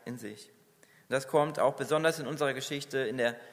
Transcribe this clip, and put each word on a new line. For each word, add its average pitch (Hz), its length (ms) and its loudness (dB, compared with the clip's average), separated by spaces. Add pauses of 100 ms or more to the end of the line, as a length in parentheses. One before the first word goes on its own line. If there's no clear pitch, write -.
in 123 100 -6
sich. 107 340 -12 (580)
Und - 40 -6
das 135 160 0
kommt 147 320 4
auch 135 140 4
besonders 156 440 2
in 143 80 -6
unserer 143 260 0
Geschichte 139 460 -4
in 127 180 -2
der, 117 200 2 (160)